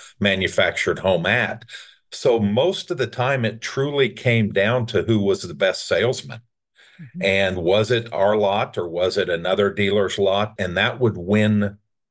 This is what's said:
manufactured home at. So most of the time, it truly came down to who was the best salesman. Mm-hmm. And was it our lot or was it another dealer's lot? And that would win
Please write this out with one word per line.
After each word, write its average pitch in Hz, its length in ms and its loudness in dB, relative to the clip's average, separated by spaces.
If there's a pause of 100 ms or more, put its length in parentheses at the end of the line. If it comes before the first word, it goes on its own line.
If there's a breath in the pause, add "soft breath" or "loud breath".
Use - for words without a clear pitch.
(200 loud breath)
manufactured 92 800 0
home 90 260 2
at. 113 400 0 (480 loud breath)
So 120 260 2
most 120 520 0
of - 80 -4
the 120 80 0
time, 127 380 -2
it 110 160 -4
truly 139 500 0
came 113 420 0
down 113 340 2
to 98 160 0
who 107 180 2
was 98 220 0
the 85 120 -10
best 92 340 0
salesman. 107 520 -2 (600 loud breath)
Mm-hmm. 165 220 -12
And 95 360 0
was 98 320 2
it 95 220 -2
our 98 240 2
lot 104 400 0
or 87 120 -4
was 87 280 -2
it 95 120 0
another 92 440 0
dealer's 101 460 0
lot? 101 400 0
And 90 180 -6
that 117 240 0
would 110 160 0
win 104 600 0 (320)